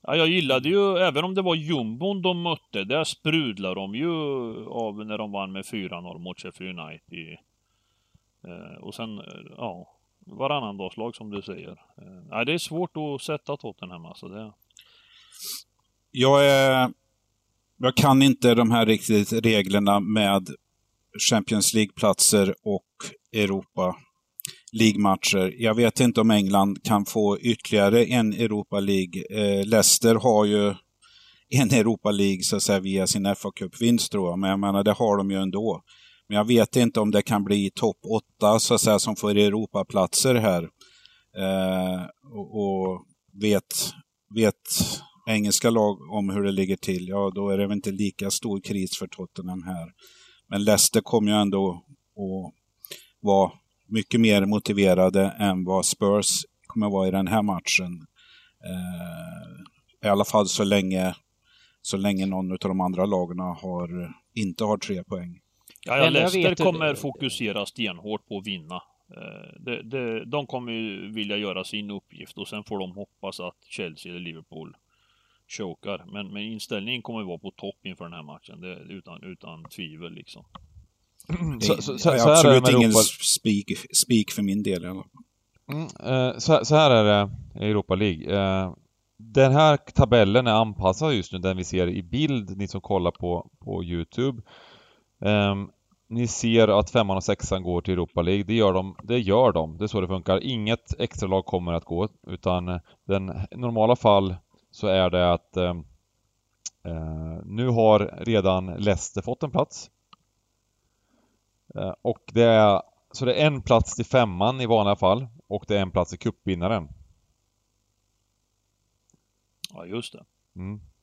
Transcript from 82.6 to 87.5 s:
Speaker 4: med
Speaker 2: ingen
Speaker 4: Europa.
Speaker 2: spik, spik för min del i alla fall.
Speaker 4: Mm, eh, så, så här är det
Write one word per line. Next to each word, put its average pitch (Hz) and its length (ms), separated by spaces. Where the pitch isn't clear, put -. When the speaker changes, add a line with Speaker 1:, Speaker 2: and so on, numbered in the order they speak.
Speaker 4:
med 127 80
Speaker 2:
ingen 117 180
Speaker 4:
Europa. 110 140
Speaker 2:
spik, 101 320
spik 110 360
för 110 100
min 101 220
del 90 200
i 87 40
alla 92 140
fall. - 100
Speaker 4:
Mm, 151 160
eh, 127 240
så, 127 280
så 147 100
här 151 160
är 113 120
det 104 280